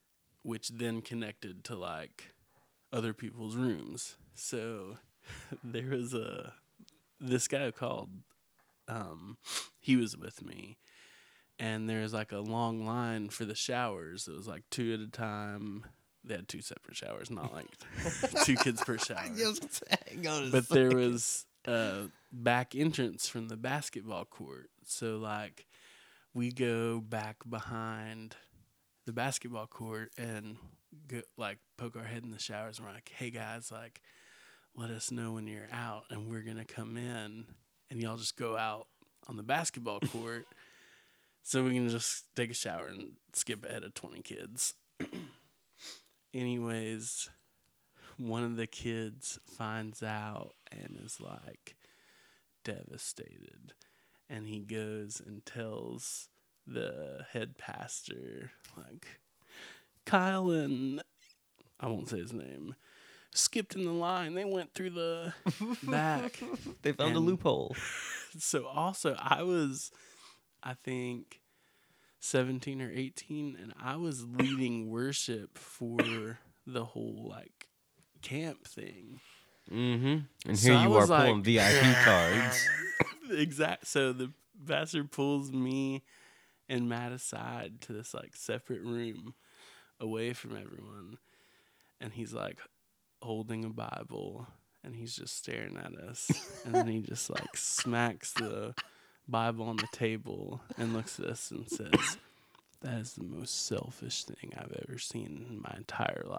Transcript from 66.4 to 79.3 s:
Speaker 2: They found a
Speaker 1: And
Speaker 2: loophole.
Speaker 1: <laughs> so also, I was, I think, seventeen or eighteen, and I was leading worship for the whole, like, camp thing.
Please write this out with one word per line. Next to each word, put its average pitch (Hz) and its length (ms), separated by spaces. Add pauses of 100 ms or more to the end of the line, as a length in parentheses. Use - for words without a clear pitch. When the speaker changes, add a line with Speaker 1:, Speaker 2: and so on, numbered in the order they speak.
Speaker 2:
They 143 100
found 156 220
a 165 40
Speaker 1:
And 165 80
Speaker 2:
loophole. 120 500 (300)
Speaker 1:
<laughs> - 320
so 147 280
also, 151 500
I - 280
was, 156 480 (680)
I 127 140
think, 123 640 (800)
seventeen 131 640
or 123 100
eighteen, 135 720
and 110 180
I 127 140
was 151 320
leading 123 640
worship 120 640
for 113 840 (260)
the 123 180
whole, 113 460
like, - 380 (540)
camp 156 440
thing. 101 540 (520)